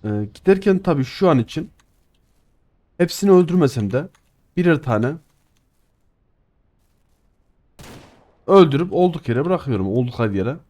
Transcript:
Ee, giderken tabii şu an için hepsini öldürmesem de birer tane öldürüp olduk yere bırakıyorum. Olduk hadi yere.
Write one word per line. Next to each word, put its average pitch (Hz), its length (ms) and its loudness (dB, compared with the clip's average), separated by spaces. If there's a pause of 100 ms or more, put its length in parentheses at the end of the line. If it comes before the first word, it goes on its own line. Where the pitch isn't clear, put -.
Ee, 104 280 -4
giderken 190 460 2
tabii 160 240 -2
şu 185 260 0
an 143 100 4
için - 320 -6 (1300)
hepsini 180 340 0
öldürmesem 160 600 2
de 143 180 -4 (480)
birer 170 260 2
tane 120 320 -2 (3250)
öldürüp 175 460 4
olduk 175 360 -2
yere 120 160 -2
bırakıyorum. 135 420 -4
Olduk 123 300 -2
hadi 104 200 -2
yere. 113 200 -4 (120)